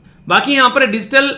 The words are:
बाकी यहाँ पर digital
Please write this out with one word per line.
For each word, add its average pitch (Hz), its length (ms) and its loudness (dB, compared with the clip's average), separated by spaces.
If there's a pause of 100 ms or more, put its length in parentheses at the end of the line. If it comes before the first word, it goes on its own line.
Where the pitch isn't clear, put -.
(280)
बाकी 240 260 0
यहाँ 262 160 2
पर 262 160 0
digital 269 520 -2